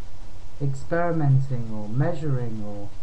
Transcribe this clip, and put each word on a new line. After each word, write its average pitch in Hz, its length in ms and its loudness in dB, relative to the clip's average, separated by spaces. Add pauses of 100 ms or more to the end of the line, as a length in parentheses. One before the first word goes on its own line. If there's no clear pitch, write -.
(600)
experimenting 139 1120 2
or 107 160 -2
measuring 127 760 0
or 101 240 -2 (140)